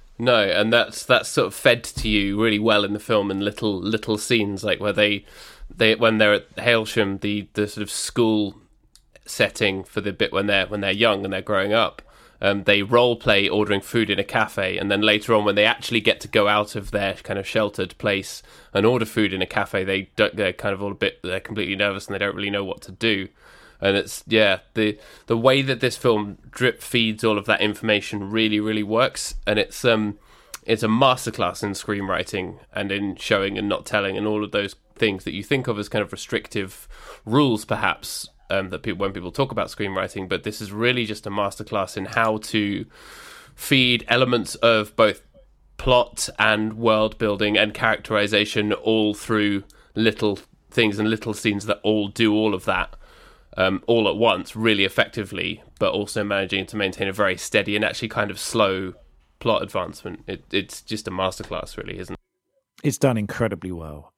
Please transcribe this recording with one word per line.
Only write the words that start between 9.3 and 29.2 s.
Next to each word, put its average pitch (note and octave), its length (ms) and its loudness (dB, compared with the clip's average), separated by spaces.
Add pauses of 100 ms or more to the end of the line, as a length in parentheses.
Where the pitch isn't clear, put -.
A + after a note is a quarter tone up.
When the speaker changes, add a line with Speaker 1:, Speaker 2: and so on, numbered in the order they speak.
Speaker 1:
for - 160 -8
the G2+ 120 -6
bit - 200 -2
when G2 140 0
they're, G2 200 2
when G#2 140 -6
they're G2 120 -2
young G#2 320 2
and G2 80 -4
they're F#2+ 100 -4
growing G2+ 300 0
up. G#2+ 300 0 (380)
Um, G2+ 240 0
they G2+ 180 4
role A#2 340 4
play G2+ 320 2
ordering G2+ 320 2
food A2 300 0
in G2 100 0
a F#2+ 40 0
cafe, G2 540 -2
and F#2+ 140 -4
then G2+ 80 0
later G#2+ 340 2
on, G#2+ 100 4
when G2+ 120 2
they G#2 80 6
actually A2+ 360 2
get G2+ 200 2
to - 80 -14
go G#2 180 4
out G#2 300 2
of G2+ 160 -8
their G2 220 0
kind - 220 -8
of G2 120 -6
sheltered G2+ 500 -2
place G2 460 -2 (280)
and G2+ 140 4
order A#2+ 180 4
food G#2+ 280 0
in F#2+ 100 -2
a F#2 40 -2
cafe, G2 360 -2
they F#2+ 320 -2
don't, G#2 220 2
they're F#2+ 160 0
kind G2+ 200 -4
of F#2+ 80 -6
all G2+ 120 -6
a - 20 -8
bit, - 300 -2
they're F2+ 160 -4
completely G2+ 340 -4
nervous G2 320 -2
and G2+ 80 -8
they F#2+ 40 -4
don't G2+ 180 -2
really G2+ 140 -6
know G2+ 140 -2
what F2+ 180 -8
to - 100 -18
do. G2 340 0 (540)
And G2 160 2
it's, - 320 -4
yeah, G#2+ 320 4 (140)
the, G#2+ 240 0 (280)
the A#2 100 0
way C3 260 4
that C3 180 -2
this B2 160 0
film G#2 420 0 (100)
drip - 320 -2
feeds A2+ 440 0
all G#2+ 140 2
of G2 80 -8
that A2 140 2
information G#2 680 -2
really, A2 300 0
really G#2+ 240 -2
works. A2 500 -2 (100)